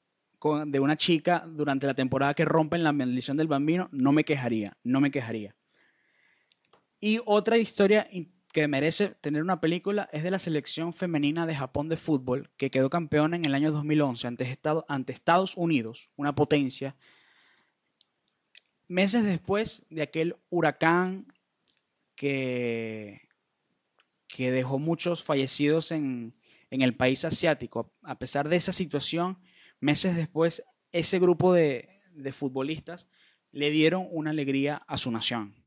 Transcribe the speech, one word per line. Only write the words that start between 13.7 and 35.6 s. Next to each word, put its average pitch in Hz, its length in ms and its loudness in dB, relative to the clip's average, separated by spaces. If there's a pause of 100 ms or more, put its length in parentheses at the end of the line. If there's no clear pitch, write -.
dos 151 140 -4
mil 151 180 2
once 123 240 -2
ante 120 180 -6
Estado-, 151 440 -4
ante 135 240 -6
Estados 180 440 2
Unidos, 139 600 -2
una 143 180 -2
potencia, 139 600 0 (1900)
meses 196 360 2
después 202 640 -2
de 156 120 -4
aquel 160 340 -2 (140)
huracán 175 800 2 (840)
que, 117 1080 -4 (1040)
que 127 240 -4
dejó 131 280 0
muchos 165 460 -2
fallecidos 143 680 0
en, 131 420 -6 (340)
en 135 140 0
el 123 120 4
país 131 300 2
asiático. 147 640 -2 (120)
A 139 160 -12
pesar 143 320 -4
de 175 60 4
esa 175 160 0
situación, 170 640 -2 (420)
meses 147 340 2
después, 165 480 0 (300)
ese 175 260 0
grupo 180 360 6
de, 143 480 0 (100)
de 135 200 -10
futbolistas 143 760 -6 (420)
le 147 200 0
dieron 160 400 2
una 156 200 -4
alegría 143 560 -2
a 131 120 -6
su 123 120 -4
nación. 113 440 -4 (120)